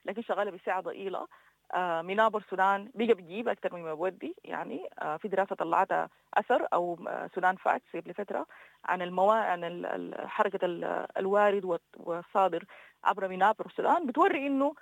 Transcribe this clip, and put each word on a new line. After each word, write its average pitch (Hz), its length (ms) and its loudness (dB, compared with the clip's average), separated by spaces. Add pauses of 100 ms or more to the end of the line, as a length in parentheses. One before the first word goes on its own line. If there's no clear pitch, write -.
لكن 208 160 -6
شغالة 202 300 -2
بسعة 185 300 -4
ضئيلة. 185 460 -8 (460)
آه، 170 280 0
مينابر 208 380 2
السودان 196 560 0
بقى 226 180 4
بيجيب 190 340 -2
أكتر 196 280 -4
مما 165 180 -8
بودي 185 500 -4
يعني. 170 460 -8 (100)
آه، 156 180 -4
في 214 100 -8
دراسة 190 280 0
طلعتها 165 540 0 (240)
أثر 240 400 2
أو، 175 340 0
آه، - 280 -6
سودان 185 200 2
فاكتس - 400 -2
قبل 175 180 -10
فترة 196 320 -6 (400)
عن 185 160 0
الموا-، 185 300 4
عن 180 320 2
ال-، 175 220 -6
ال-، - 420 -6
حركة 196 380 0
ال-، 175 420 -2 (100)
الوارد 202 480 4
والت-، 175 320 -4
والصادر 175 640 0 (400)
عبر 196 240 2
مينابر 190 380 2
السودان، - 400 2
بتوري 285 420 2
إنه 277 340 2